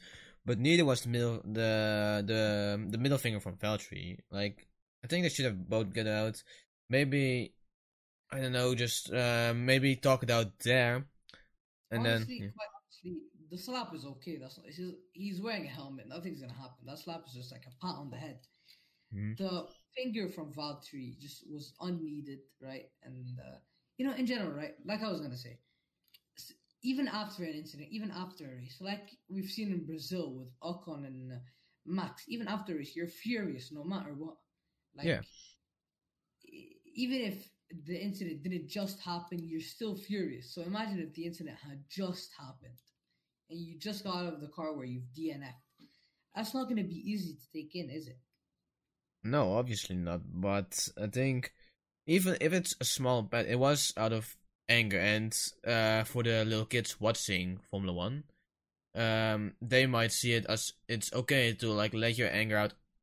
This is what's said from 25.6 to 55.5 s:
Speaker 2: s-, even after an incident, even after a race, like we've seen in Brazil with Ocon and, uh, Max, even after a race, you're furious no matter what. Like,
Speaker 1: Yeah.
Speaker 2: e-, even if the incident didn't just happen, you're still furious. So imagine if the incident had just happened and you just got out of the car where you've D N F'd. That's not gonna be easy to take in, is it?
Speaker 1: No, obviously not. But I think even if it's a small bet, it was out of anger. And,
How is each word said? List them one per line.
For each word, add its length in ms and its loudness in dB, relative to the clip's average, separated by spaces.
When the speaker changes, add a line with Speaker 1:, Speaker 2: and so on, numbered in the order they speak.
Speaker 2:
s-, 180 -16
even 260 0
after 360 -6
an 100 -6
incident, 380 -12
even 180 -8
after 360 -10
a 100 -12
race, 260 -14
like 280 -6
we've 220 -4
seen 200 -2
in 140 -2
Brazil 480 -4
with 280 -14
Ocon 440 -8
and, 280 -10
uh, 20 -10
Max, 420 -4
even 200 -6
after 260 -4
a 40 -2
race, 180 -8
you're 120 -4
furious 640 -4
no 120 -10
matter 340 -4
what. 200 -10
Like, 100 -8
Speaker 1:
Yeah. 160 2
Speaker 2:
e-, 340 -20
even 260 0
if 260 -6
the 120 -6
incident 440 -6
didn't 260 -4
just 340 -6
happen, 460 -6
you're 140 -4
still 340 -6
furious. 600 -6
So 80 -8
imagine 360 -2
if 140 -8
the 140 -8
incident 300 -10
had 300 -14
just 480 -6
happened 440 -18
and 100 -10
you 180 -10
just 260 -6
got 220 -2
out 80 -2
of 80 -10
the 60 -10
car 260 -6
where 120 -6
you've 280 -6
D 180 -4
N 120 -10
F'd. 440 -18
That's 200 -6
not 160 -2
gonna 140 0
be 280 -4
easy 220 -2
to 180 -20
take 240 -10
in, 140 -6
is 180 -10
it? 100 -16
Speaker 1:
No, 300 4
obviously 420 0
not. 300 0
But 640 0
I 80 -2
think 460 0
even 340 6
if 120 4
it's 260 2
a 60 0
small 360 4
bet, 260 0
it 120 2
was 380 4
out 160 4
of 220 -2
anger. 300 6
And, 380 4